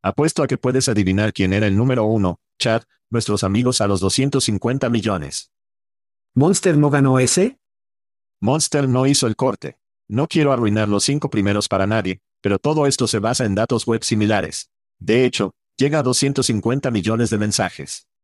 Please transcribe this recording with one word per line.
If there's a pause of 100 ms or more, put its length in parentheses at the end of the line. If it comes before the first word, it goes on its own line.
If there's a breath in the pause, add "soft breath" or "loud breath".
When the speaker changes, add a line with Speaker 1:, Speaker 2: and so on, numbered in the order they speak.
Speaker 1:
Apuesto
a
que
puedes
adivinar
quién
era
el
número
uno, (180)
Chad, (280)
nuestros
amigos
a
los
doscientos
cincuenta
millones. (840)
Speaker 2:
¿Monster
no
ganó
ese? (800)
Speaker 1:
Monster
no
hizo
el
corte. (300)
No
quiero
arruinar
los
cinco
primeros
para
nadie, (220)
pero
todo
esto
se
basa
en
datos
web
similares. (300)
De
hecho, (240)
llega
a
doscientos
cincuenta
millones
de
mensajes. (140)